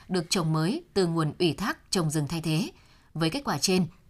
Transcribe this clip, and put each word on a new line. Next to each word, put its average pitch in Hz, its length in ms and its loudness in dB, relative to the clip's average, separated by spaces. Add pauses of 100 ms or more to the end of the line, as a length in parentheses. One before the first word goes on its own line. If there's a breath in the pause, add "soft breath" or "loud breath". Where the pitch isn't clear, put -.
được 180 220 0
trồng 170 220 0
mới 175 320 0 (100)
từ 190 120 4
nguồn 165 320 0
ủy 170 140 4
thác 226 260 -4 (120)
trồng 160 200 0
rừng 147 180 0
thay 165 120 -4
thế. 170 300 0 (440 soft breath)
Với 160 160 0
kết 285 140 -4
quả 151 140 -4
trên, 185 280 2 (240 soft breath)